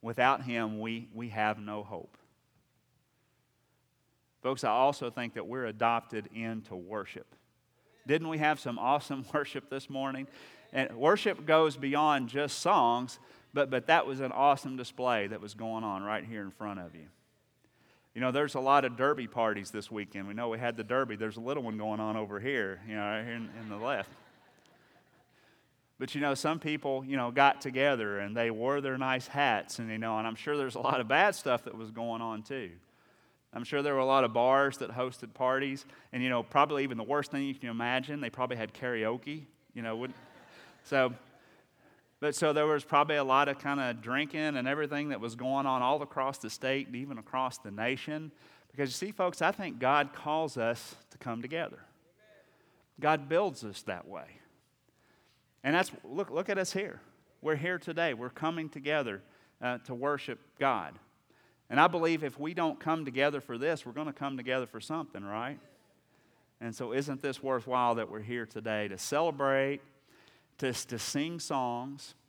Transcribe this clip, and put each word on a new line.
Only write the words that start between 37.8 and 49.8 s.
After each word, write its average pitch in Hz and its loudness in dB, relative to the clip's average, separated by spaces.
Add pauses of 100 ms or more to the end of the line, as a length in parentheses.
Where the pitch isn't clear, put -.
they 120 -6
probably 123 -4
had 110 -6
karaoke, 123 -4 (280)
you 120 -10
know, 113 -4
wouldn't, 123 -6 (680)
so, 131 4 (1080)
but 147 0
so 156 4
there 151 4
was 151 2
probably 151 4
a 143 2
lot 135 6
of 139 -2
kinda 139 -2
drinking 143 -2
and 127 -2
everything 147 -2
that 123 -4
was 113 -6
going 135 -2
on 131 2
all 139 2
across 139 -4
the 110 -10
state 135 -2
and 120 -10
even 135 -8
across 127 -4
the 104 -14
nation. 135 -4 (400)
Because 139 -2
you 127 -6
see, 214 -8
folks, 180 0
I 165 6
think 170 -6
God 139 4